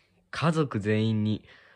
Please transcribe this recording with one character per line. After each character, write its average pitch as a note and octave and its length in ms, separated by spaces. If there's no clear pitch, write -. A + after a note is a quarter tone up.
家 D#3+ 220
族 C#3+ 260
全 G#2+ 280
員 G#2+ 180
に G#2+ 180